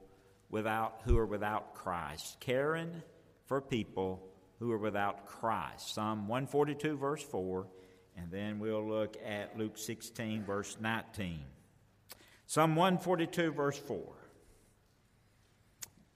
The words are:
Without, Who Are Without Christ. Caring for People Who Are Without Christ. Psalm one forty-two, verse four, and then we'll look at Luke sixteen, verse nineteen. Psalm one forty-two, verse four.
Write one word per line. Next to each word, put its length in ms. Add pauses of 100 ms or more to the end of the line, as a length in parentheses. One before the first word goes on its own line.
(500)
Without, 560
Who 120
Are 80
Without 500
Christ. 680
Caring 600 (440)
for 160
People 680 (320)
Who 140
Are 40
Without 480
Christ. 720
Psalm 320
one 180
forty-two, 520
verse 260
four, 440 (500)
and 120
then 300
we'll 260
look 300 (100)
at 320
Luke 200
sixteen, 640
verse 380
nineteen. 640 (1000)
Psalm 280
one 220
forty-two, 560
verse 240
four. 380 (2000)